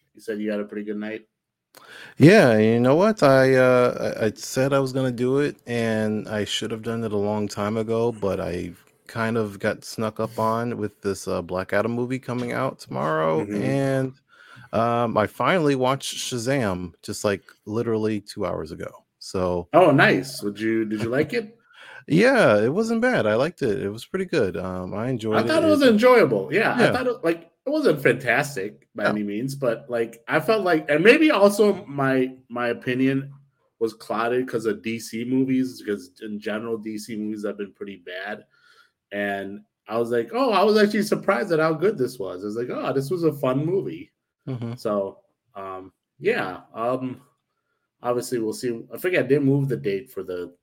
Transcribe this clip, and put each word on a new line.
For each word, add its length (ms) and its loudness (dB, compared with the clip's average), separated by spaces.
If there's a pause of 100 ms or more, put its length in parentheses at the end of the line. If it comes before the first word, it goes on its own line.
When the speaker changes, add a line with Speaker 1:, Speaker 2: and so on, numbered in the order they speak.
(140)
Speaker 1:
you 60 -20
said 180 -6
you 100 -4
had 120 -2
a 40 -4
pretty 200 -10
good 120 -6
night? 300 -10 (920)
Speaker 2:
Yeah, 420 8
you 200 6
know 160 6
what? 300 2
I, 300 6
uh, 640 4
I, 60 2
I 100 0
said 360 -2
I 60 4
was 140 0
gonna 180 0
do 280 0
it, 180 -2 (100)
and 640 -2
I 160 -2
should 260 -6
have 120 -8
done 200 -6
it 100 -4
a 40 -2
long 320 -2
time 280 -4
ago, 360 -2
but 260 -2
I 340 -6 (360)
kind 280 -4
of 220 -4
got 260 -4
snuck 360 -6
up 180 -6
on 380 -2
with 260 -8
this, 240 -4
uh, 160 -4
Black 300 -6
Adam 180 0
movie 300 -4
coming 320 -6
out 260 -4
tomorrow, 680 -2
Speaker 1:
Mm-hmm. 180 -6
Speaker 2:
and, 500 0 (600)
um, 460 0
I 80 2
finally 480 2
watched 400 -2
Shazam 760 -2 (100)
just, 220 -10
like, 180 0 (240)
literally 540 -2
two 260 -8
hours 240 -6
ago. 340 -14 (140)
So 540 -4
Speaker 1:
Oh, 180 6
nice. 540 2
Would 160 -6
you, 240 0
did 180 -4
you 60 -4
like 240 -2
it? 300 -6
Speaker 2:
<laughs> 40 -20 (420)
Yeah, 500 6
it 120 2
wasn't 320 0
bad. 240 2
I 100 2
liked 260 -2
it. 180 0
It 80 -4
was 160 -10
pretty 200 -6
good. 320 0
Um, 380 -6
I 160 -4
enjoyed 260 -2
Speaker 1:
I 100 2
thought 160 2
Speaker 2:
it. 40 2
Speaker 1:
it 40 4
was 120 4
Speaker 2:
It 80 6
Speaker 1:
enjoyable. 640 4
Yeah, 220 0
I 60 0
Speaker 2:
Yeah. 120 4
Speaker 1:
thought 140 -2
it, 160 -4
like, 300 -4 (140)
it 40 -2
wasn't 320 2
fantastic 920 -2
by 80 -4
Speaker 2:
No. 60 2
Speaker 1:
any 120 -2
means, 320 -4
but, 340 -4
like, 380 -4
I 140 0
felt 240 0
like, 260 0
and 140 2
maybe 260 8
also 540 4
my, 500 0 (140)
my 200 -4
opinion 640 0 (460)
was 160 -2
clouded 540 -2
'cause 180 -4
of 160 -2
D 160 -4
C 260 -8
movies, 600 0
'cause 240 -6 (120)
in 180 -10
general, 380 -6
D 200 -10
C 180 -12
movies 280 -8
have 140 -6
been 140 -10
pretty 320 -16
bad. 400 -12 (680)
And 480 -6 (260)
I 120 -4
was 120 -2
like, 220 -2
"Oh," 180 0
I 140 4
was 140 4
actually 240 2
surprised 500 0
at 80 2
how 140 2
good 220 0
this 220 -4
was. 240 -8
I 40 -6
was 100 -6
like, 140 -6
"Oh, 220 -4
this 180 -2
was 120 -2
a 100 4
fun 320 0
movie." 460 -4 (380)
Speaker 2:
Mm-hmm. 260 -8
Speaker 1:
So, 440 -4 (360)
um, 380 -14 (260)
yeah, 440 -2 (120)
um, 460 -4 (840)
obviously 380 -2
we'll 140 -2
see. 380 -6
I 40 -14
forget, 320 0
they 100 4
moved 300 2
the 80 -2
date 340 -4
for 140 -10
the 380 -10